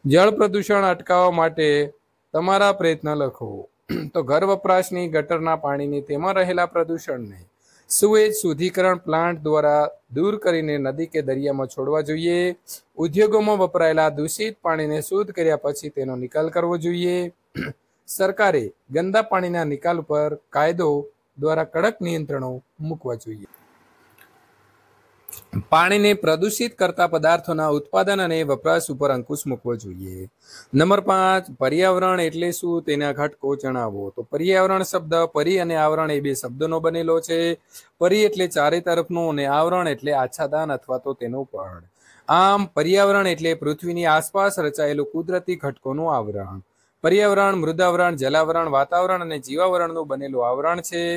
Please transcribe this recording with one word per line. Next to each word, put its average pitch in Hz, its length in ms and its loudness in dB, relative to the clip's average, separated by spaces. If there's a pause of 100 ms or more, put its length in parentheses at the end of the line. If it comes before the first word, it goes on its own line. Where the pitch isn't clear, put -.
જળ 185 320 6
પ્રદૂષણ 202 480 2
અટકાવવા 180 520 2
માટે 160 320 2 (680)
તમારા 196 400 4
પ્રયત્ન 160 360 0
લખો. 135 380 -4 (340)
<clears throat> - 300 -8
તો 170 100 0
ઘર 147 220 2
વપરાશની 185 640 2
ગટરના 160 480 0
પાણીની 143 460 -4
તેમાં 156 340 -4
રહેલા 180 300 0
પ્રદૂષણને 160 720 -6 (520)
સુએજ 214 420 4
શુદ્ધિકરણ 180 680 0
પ્લાન્ટ 165 460 -2
દ્વારા 151 380 2 (260)
દૂર 175 300 0
કરીને 160 380 0
નદી 143 320 -4
કે 156 140 -4
દરિયામાં 135 500 -4
છોડવા 147 300 -2
જોઈએ. 165 360 -2 (560)
ઉદ્યોગોમાં 208 680 2
વપરાયેલા 160 480 2
દૂષિત 160 500 -6
પાણીને 156 420 -2
શુદ્ધ 196 300 -4
કર્યા 160 300 0
પછી 147 280 -6
તેનો 131 260 -6
નિકાલ 151 340 -4
કરવો 170 280 0
જોઈએ. 175 400 -2 (500)
<clears throat> 139 40 -12 (360)
સરકારે 190 560 2 (240)
ગંદા 190 420 0
પાણીના 175 360 0
નિકાલ 165 360 -2
પર 151 460 -2
કાયદો 160 460 2 (440)
દ્વારા 156 320 -2
કડક 208 300 0
નિયંત્રણો 147 500 -6 (280)
મૂકવા 156 380 -8
જોઈએ. 110 380 -16 (2000)
પાણીને 196 540 4
પ્રદૂષિત 202 600 -2
કરતા 175 340 0
પદાર્થોના 160 640 0
ઉત્પાદન 190 500 0
અને 165 240 0
વપરાશ 160 460 0
ઉપર 139 200 0
અંકુશ 131 360 -4
મૂકવો 123 300 -4
જોઈએ. 92 520 -14 (420)
નંબર 185 320 4
પાંચ, 190 420 2 (140)
પર્યાવરણ 185 600 2
એટલે 165 320 -2
શું, 170 320 -4
તેના 147 280 -2
ઘટકો 143 440 -4
જણાવો. 120 540 -4
તો 120 200 -12
પર્યાવરણ 185 540 2
શબ્દ 165 440 0
પરી 165 320 0
અને 165 160 -2
આવરણ 156 340 2
એ 143 100 0
બે 143 140 -2
શબ્દોનો 156 460 -4
બનેલો 165 400 0
છે. 165 200 -2 (540)
પરી 196 300 4
એટલે 196 240 0
ચારે 151 320 2
તરફનું 170 500 0
અને 143 160 -2
આવરણ 160 480 2
એટલે 139 180 -4
આચ્છાદન 143 640 -2
અથવા 127 220 -6
તો 135 160 -6
તેનું 123 320 -8
પડ. 90 380 -14 (440)
આમ, 190 400 4
પર્યાવરણ 190 640 2
એટલે 160 220 0
પૃથ્વીની 165 560 -2
આસપાસ 196 480 0
રચાયેલું 147 540 -2
કુદરતી 180 500 -4
ઘટકોનું 143 500 -4
આવરણ. 101 480 -4 (440)
પર્યાવરણ 196 580 4
મૃદાવરણ, 175 580 2
જલાવરણ, 156 500 2
વાતાવરણ 175 560 2
અને 156 120 -6
જીવાવરણનું 165 720 -2
બનેલું 135 380 -4
આવરણ 156 360 -2
છે. 170 200 -6 (140)